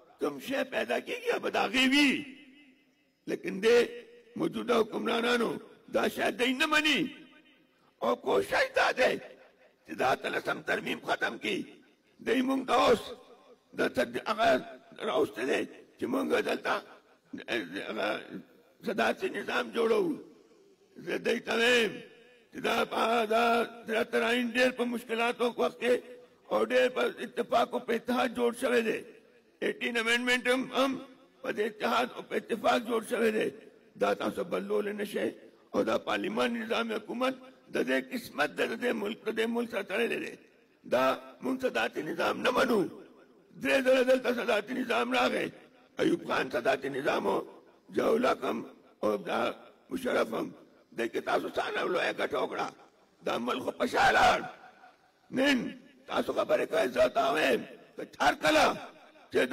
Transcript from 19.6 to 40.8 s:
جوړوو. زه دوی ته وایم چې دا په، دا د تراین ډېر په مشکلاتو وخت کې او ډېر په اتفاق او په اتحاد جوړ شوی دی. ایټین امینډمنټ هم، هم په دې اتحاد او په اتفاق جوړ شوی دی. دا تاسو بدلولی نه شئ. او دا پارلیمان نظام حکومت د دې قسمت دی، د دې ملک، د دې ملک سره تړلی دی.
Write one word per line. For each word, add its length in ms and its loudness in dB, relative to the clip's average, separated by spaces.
جوړوو. 360 2
زه 220 -6
دوی 220 -2
ته 200 -6
وایم 320 2
چې 140 -14
دا 180 0
په، 500 0
دا 100 4
د 240 0
تراین 400 0
ډېر 260 4
په 60 0
مشکلاتو 720 -2
وخت 240 0
کې 140 2
او 140 2
ډېر 320 4
په 60 0
اتفاق 500 0
او 60 -4
په 140 -4
اتحاد 420 0
جوړ 240 2
شوی 280 2
دی. 120 -2
ایټین 340 -2
امینډمنټ 520 2
هم، 140 4
هم 180 4
په 100 -4
دې 80 -2
اتحاد 560 0
او 60 -10
په 140 -8
اتفاق 420 0
جوړ 220 0
شوی 200 2
دی. 180 0
دا 140 2
تاسو 300 -4
بدلولی 480 -2
نه 120 -6
شئ. 260 -2
او 80 2
دا 160 0
پارلیمان 640 -2
نظام 300 -2
حکومت 420 -2
د 20 -4
دې 100 2
قسمت 440 -4
دی، 100 0
د 160 -4
دې 100 0
ملک، 220 -4
د 140 -2
دې 80 2
ملک 240 -2
سره 120 -4
تړلی 420 -2
دی. 100 -10